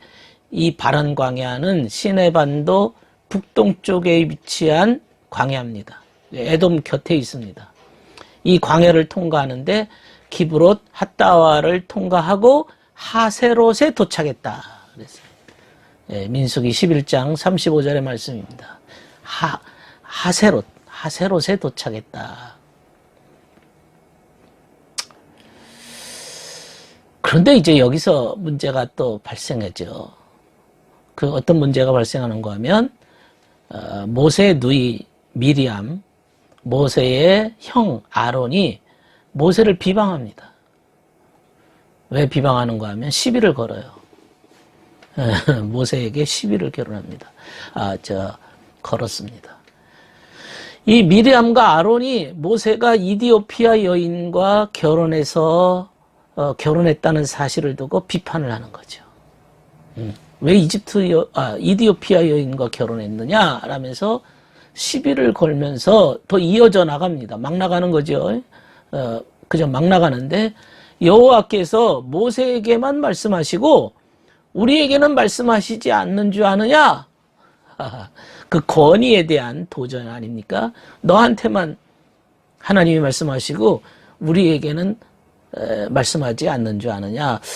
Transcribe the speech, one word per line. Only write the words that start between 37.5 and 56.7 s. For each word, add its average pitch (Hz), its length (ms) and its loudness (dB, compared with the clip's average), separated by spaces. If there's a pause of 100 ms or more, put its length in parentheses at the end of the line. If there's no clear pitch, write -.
형 190 520 -2
아론이 127 720 -2 (520)
모세를 180 460 2
비방합니다. 185 760 -4 (1600)
왜 135 180 0
비방하는가 123 640 -2
하면 117 200 -8
시비를 220 440 0
걸어요. 110 280 -8 (1300)
<laughs> 117 500 0
모세에게 123 600 -4
시비를 107 460 -4
결혼합니다. - 600 -12 (440)
아, 98 280 -6
저, 95 340 -8 (460)
걸었습니다. 113 720 -10 (1300)
이 226 180 6
미리암과 226 720 6
아론이 226 580 0
모세가 220 640 0
이디오피아 214 880 2
여인과 175 880 0
결혼해서, 160 1200 0 (440)
어, 151 200 -4
결혼했다는 156 720 0